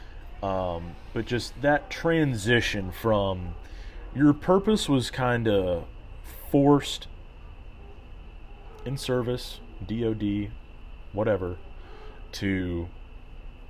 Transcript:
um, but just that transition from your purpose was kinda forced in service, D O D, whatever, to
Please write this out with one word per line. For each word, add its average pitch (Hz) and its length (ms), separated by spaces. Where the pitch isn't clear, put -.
um, 90 540
but 113 120
just 120 360
that 143 280
transition 120 1000
from 95 640
your 143 160
purpose 190 560
was 135 220
kinda 107 760
forced 143 560
in 139 100
service, 123 640
D 113 200
O 110 80
D, 104 380
whatever, 98 440
to 90 540